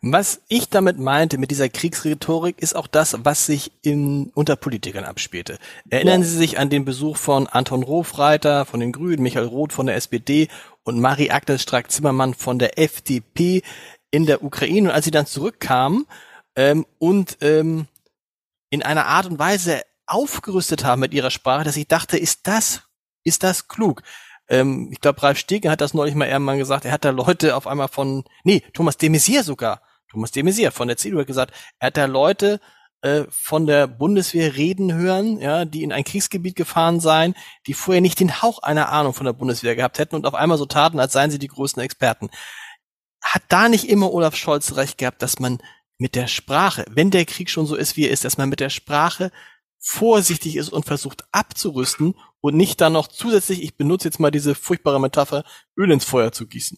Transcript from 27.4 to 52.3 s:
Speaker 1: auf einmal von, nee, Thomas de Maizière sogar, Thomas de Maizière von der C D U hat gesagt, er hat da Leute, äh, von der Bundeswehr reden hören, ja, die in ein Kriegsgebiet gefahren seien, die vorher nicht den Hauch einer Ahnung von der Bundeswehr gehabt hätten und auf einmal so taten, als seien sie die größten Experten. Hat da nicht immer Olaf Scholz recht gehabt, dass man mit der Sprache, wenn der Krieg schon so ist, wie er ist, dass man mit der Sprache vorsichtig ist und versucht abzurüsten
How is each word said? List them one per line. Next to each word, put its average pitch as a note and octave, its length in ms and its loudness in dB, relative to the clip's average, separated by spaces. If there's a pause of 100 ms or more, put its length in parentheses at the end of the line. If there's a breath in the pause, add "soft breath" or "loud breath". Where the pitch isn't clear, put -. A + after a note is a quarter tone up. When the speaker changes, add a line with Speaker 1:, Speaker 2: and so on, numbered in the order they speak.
Speaker 1:
auf C3+ 120 -4
einmal C#3 200 -4
von, C3+ 360 -4 (200 soft breath)
nee, F#3 200 4 (100)
Thomas E3 240 0
de D#3 140 2
Maizière G#3+ 320 2
sogar, B2 400 -6 (260)
Thomas A2 220 -8
de C#3 120 -4
Maizière G3 280 2
von A#2+ 160 -4
der A#2+ 100 -2
C G#3 140 -6
D F#3+ 40 -4
U D#3+ 40 0
hat C3+ 80 -4
gesagt, C3 260 -2 (260 loud breath)
er B2+ 80 -2
hat C3+ 100 -2
da C#3+ 80 2
Leute, F3+ 540 2 (420 soft breath)
äh, C#3+ 280 0
von D#3 380 -2
der C#3+ 200 4
Bundeswehr D#3+ 720 0
reden F#3 360 0
hören, F#3 460 0
ja, D#3 260 0
die D#3 180 -8
in D3+ 100 -4
ein C3+ 100 -2
Kriegsgebiet F#3 520 -4
gefahren E3+ 440 2
seien, E3 360 2 (320 loud breath)
die C#3 80 -4
vorher F3+ 260 2
nicht F3+ 180 4
den F#3 220 2
Hauch A#3 220 0
einer D3+ 280 0
Ahnung D3 220 2
von - 120 -8
der B2 80 0
Bundeswehr A#2+ 420 -2
gehabt B2+ 240 -2
hätten D#3+ 160 -2
und D3+ 100 -4
auf B2 80 0
einmal E3 240 2
so C#3+ 80 -2
taten, D3+ 340 2
als C3 140 0
seien C#3+ 180 2
sie C#3+ 80 -6
die C#3 80 -8
größten C3+ 340 -6
Experten. A#2+ 480 -2 (920 loud breath)
Hat - 260 -2
da G3+ 200 4
nicht A#3 180 2
immer G3 240 2
Olaf E3 240 0
Scholz C#3+ 400 -2
recht C3 220 -4
gehabt, B2+ 240 -4
dass - 180 -4
man B2 200 -2 (400 loud breath)
mit - 160 -4
der B2 100 -2
Sprache, D3 640 -2
wenn D3+ 220 4
der F3 140 4
Krieg - 260 -10
schon D#3 160 -2
so D3+ 80 -4
ist, - 200 -4
wie D3+ 120 2
er B2 40 2
ist, A#2+ 140 -2
dass B2+ 140 -4
man C3+ 100 0
mit D3 100 -4
der C#3 120 -4
Sprache E3+ 600 -2 (460 loud breath)
vorsichtig F3+ 800 0
ist D3 120 -6
und - 160 -4
versucht - 460 -8
abzurüsten D3+ 840 -2 (260 soft breath)